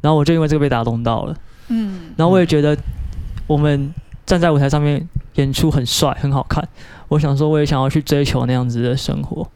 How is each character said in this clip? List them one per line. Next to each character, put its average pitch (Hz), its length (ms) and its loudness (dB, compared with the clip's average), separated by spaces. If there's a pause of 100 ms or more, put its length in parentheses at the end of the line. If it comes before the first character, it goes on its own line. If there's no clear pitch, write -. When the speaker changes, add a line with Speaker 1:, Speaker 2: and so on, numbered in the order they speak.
Speaker 1:
然 147 100 2
后 156 60 4
我 147 80 2
就 160 80 2
因 165 80 2
为 156 80 2
这 151 80 2
个 147 40 2
被 143 80 2
打 120 140 0
动 117 200 -2
到 113 220 0
了。 160 120 -6 (320)
Speaker 2:
嗯。 196 480 -4
Speaker 1:
然 160 100 2
后 180 60 4
我 190 60 6
也 175 80 4
觉 156 160 2
得 147 120 2 (720)
我 151 100 2
们 143 360 0 (320)
站 180 160 2
在 170 100 4
舞 147 80 2
台 139 120 2
上 147 100 2
面 147 260 0 (280)
演 139 180 0
出 156 180 2
很 131 140 0
帅， 135 340 0
很 139 140 -2
好 135 160 0
看， - 180 -2 (420)
我 151 100 2
想 143 180 2
说 151 120 2
我 156 100 4
也 147 80 2
想 143 120 0
要 135 120 2
去 156 100 2
追 143 240 2
求 127 220 0
那 127 60 0
样 123 140 0
子 117 160 -2
的 123 140 0
生 139 240 -4
活。 151 360 -6